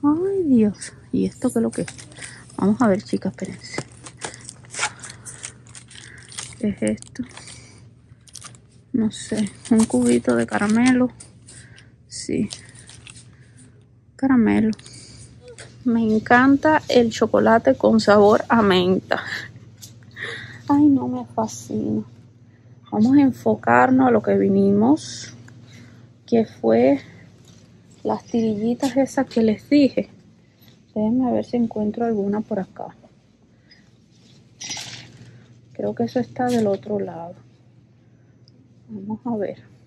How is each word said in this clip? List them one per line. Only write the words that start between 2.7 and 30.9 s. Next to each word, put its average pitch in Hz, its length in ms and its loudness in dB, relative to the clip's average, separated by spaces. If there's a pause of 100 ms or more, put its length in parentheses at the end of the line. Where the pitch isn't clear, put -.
a 240 80 4
ver, 202 140 2
chicas, - 300 -6
espérense. - 500 -12 (2750)
¿Qué 214 100 -4
es 202 140 -6
esto? 214 400 -6 (1700)
No 220 180 -2
sé, 214 400 -6 (200)
un 220 140 4
cubito 240 520 0
de 233 100 0
caramelo. 233 640 2 (1000)
Sí. - 400 -6 (1700)
Caramelo. 220 540 2 (1120)
Me 233 180 0
encanta 262 840 4
el 233 220 4
chocolate 226 640 2
con 220 260 2
sabor 208 480 4
a 233 140 4
menta. 185 600 2 (1500)
Ay, 285 180 4
no, 254 220 4
me 247 180 -6
fascina. 214 760 -4 (880)
Vamos 226 260 4
a 294 40 8
enfocarnos 254 880 2
a - 20 4
lo 220 120 2
que 202 160 0
vinimos, 202 960 0 (920)
que 226 200 2
fue 233 560 2 (1040)
las 214 180 -4
tirillitas 233 720 -4
esas 269 300 -2
que - 160 -2
les 214 260 -2
dije. 269 400 2 (880)